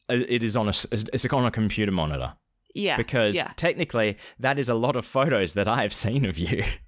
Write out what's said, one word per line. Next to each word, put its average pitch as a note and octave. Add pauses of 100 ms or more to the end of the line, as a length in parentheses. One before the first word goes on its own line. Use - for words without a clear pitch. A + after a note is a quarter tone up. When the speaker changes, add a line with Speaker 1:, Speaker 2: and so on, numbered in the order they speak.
Speaker 1:
it A#2+
is A2
on A2+
a G#2
s-, -
it's G#2+
on B2+
a A2+
computer G#2+
monitor. D2 (400)
Speaker 2:
Yeah, F#3
Speaker 1:
Because A2+
Speaker 2:
yeah. -
Speaker 1:
technically, A#2+ (240)
that C3+
is C3
a B2
lot B2
of A#2
photos B2
that G2+
I A#2+
have G2
seen B2
of F2+
you, F2+ (240)